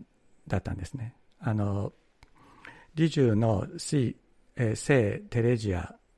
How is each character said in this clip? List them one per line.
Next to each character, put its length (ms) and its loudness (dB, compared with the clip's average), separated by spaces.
だ 100 0
っ 20 2
た 120 -8
ん 40 -6
で 100 -10
す 80 -12
ね。 200 -10
あ 160 -2
の、 380 -2
リ 120 2
ジ 120 0
ュ 160 6
の 400 2
シ-、 400 -2
え 160 0
ー、 20 -2
聖 560 2
テ 120 0
レ 140 4
ジ 160 -2
ア、 220 -6